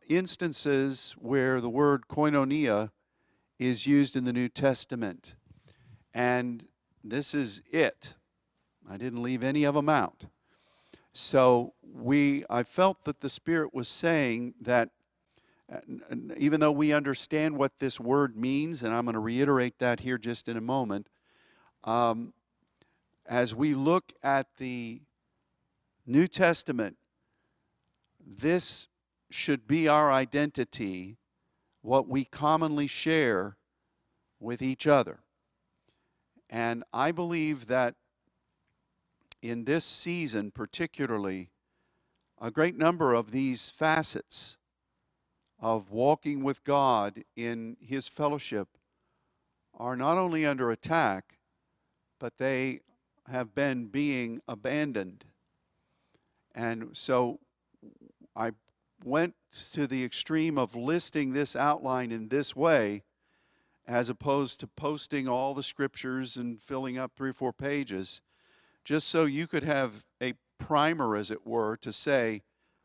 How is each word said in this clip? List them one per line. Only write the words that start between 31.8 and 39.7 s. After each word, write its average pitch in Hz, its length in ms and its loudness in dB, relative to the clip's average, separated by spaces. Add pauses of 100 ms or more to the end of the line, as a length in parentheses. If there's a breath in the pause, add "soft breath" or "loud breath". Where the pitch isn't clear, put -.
what 127 260 2
we 135 180 -2
commonly 151 640 0
share 120 680 0 (840)
with 117 240 -6
each 131 240 -2
other. 143 340 4 (1300)
And 117 420 -4
I 135 200 0
believe 160 560 -2
that 123 260 2 (1500)
in 117 260 -6
this 156 200 0